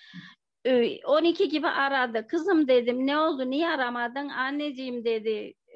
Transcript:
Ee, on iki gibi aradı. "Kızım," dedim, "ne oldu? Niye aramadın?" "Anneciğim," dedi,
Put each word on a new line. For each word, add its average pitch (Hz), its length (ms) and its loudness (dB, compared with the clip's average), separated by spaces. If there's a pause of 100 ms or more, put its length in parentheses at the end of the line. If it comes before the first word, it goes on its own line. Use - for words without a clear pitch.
(640)
Ee, 240 400 2
on 311 180 4
iki 339 260 2
gibi 302 180 -2
aradı. 254 600 0
"Kızım," 330 400 2
dedim, 247 400 2
"ne 294 100 2
oldu? 285 320 0
Niye 311 200 0
aramadın?" 247 600 -4
"Anneciğim," 262 760 -6
dedi, 220 480 -4 (220)